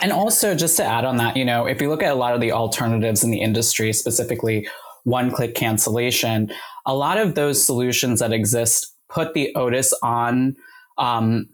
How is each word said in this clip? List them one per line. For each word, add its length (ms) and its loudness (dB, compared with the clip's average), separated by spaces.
And 100 2
also 400 2
just 240 0
to 80 0
add 200 0
on 120 0
that, 180 0
you 80 0
know, 220 2
if 160 -2
you 80 0
look 140 0
at 80 2
a 40 0
lot 200 0
of 40 0
the 120 0
alternatives 720 0
in 80 2
the 100 -2
industry, 520 0
specifically 720 -2
one-click 520 0
cancellation, 960 0
a 80 0
lot 240 0
of 160 2
those 320 2
solutions 540 0
that 120 0
exist 640 0
put 240 -4
the 220 -2
onus 360 0
on, 520 0
um, 540 0